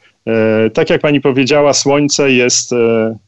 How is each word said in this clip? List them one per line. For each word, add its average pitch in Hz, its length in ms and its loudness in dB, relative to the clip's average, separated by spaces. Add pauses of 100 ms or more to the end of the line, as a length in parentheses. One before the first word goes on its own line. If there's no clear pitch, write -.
(260)
E, 110 440 0
tak 160 200 -2
jak 165 120 0
pani 147 200 0
powiedziała, 139 520 2
słońce 143 580 0
jest, 123 420 0
e, 113 440 0 (100)